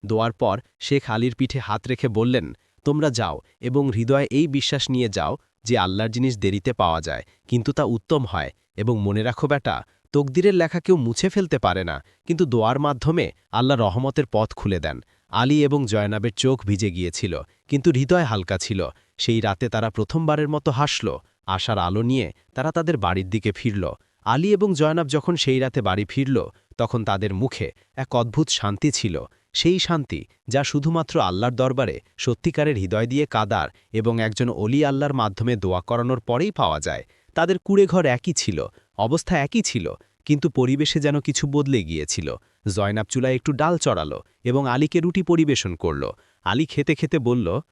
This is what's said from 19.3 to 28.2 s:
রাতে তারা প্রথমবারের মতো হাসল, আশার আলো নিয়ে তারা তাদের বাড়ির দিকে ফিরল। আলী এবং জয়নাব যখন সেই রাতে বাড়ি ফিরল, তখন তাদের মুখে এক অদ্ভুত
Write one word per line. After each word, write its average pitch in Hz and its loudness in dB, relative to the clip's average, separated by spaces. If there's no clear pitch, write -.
রাতে 107 -2
তারা 110 -2
প্রথমবারের 151 -2
মতো 151 -2
হাসল, 113 -2
আশার 95 -2
আলো 92 0
নিয়ে 120 0
তারা 147 -4
তাদের 165 0
বাড়ির 92 -2
দিকে 104 -2
ফিরল। 101 -2
আলী 151 2
এবং 196 2
জয়নাব 156 2
যখন 151 0
সেই 131 0
রাতে 127 -2
বাড়ি 98 0
ফিরল, 131 0
তখন 117 -2
তাদের 98 -2
মুখে 95 -4
এক 131 -6
অদ্ভুত 120 2